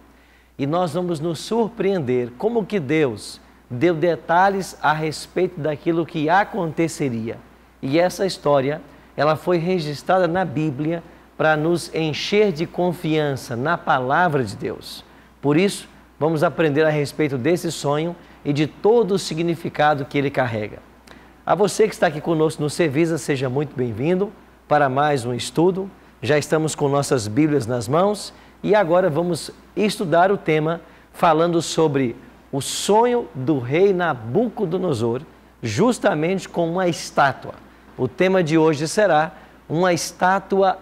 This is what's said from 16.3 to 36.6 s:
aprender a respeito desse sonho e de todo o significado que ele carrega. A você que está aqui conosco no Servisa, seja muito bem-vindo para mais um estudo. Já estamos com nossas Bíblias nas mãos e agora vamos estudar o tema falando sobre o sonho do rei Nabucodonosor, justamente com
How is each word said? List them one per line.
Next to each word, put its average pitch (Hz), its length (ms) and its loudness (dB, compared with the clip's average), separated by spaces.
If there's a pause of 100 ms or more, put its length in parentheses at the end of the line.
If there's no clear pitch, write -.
aprender 156 420 2
a 156 40 4
respeito 147 480 -2
desse 165 340 0
sonho 151 420 -4 (300)
e 143 80 -2
de 147 160 0
todo 214 460 2
o 196 40 2
significado 156 840 -2
que 139 140 -4
ele 139 120 0
carrega. 110 500 -4 (680)
A 165 100 0
você 202 320 2
que - 60 -4
está - 140 0
aqui 151 120 -4
conosco 156 420 0
no 147 80 -2
Servisa, 160 480 0
seja 135 320 -4
muito 139 240 -4
bem-vindo 143 600 -2 (340)
para 147 220 4
mais 131 340 0
um 123 100 -4
estudo. 180 560 0 (320)
Já 135 160 2
estamos 156 380 0
com 143 140 0
nossas 139 360 0
Bíblias 139 400 0
nas 120 220 -4
mãos 190 460 0 (280)
e 180 140 2
agora 185 340 4
vamos 165 400 -4 (280)
estudar 185 560 2
o 196 40 -2
tema 160 440 -2 (320)
falando 165 480 2
sobre 139 560 0 (340)
o 139 80 -4
sonho 233 720 2
do 135 260 0
rei 160 340 2
Nabucodonosor, 160 1300 -2 (420)
justamente 170 840 0
com 170 200 -2